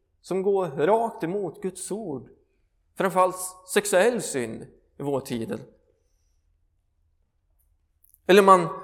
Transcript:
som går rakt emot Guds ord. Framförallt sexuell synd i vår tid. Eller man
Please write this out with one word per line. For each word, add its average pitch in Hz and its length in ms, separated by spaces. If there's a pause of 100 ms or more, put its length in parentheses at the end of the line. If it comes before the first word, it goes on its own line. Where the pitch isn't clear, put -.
(220)
som 185 200
går 190 260
rakt 196 560
emot 180 380
Guds 185 300
ord. 160 380 (680)
Framförallt 185 400 (380)
sexuell 208 480
synd 113 400 (360)
i 143 60
vår 139 160
tid. 117 460 (2500)
Eller 196 140
man 185 280 (140)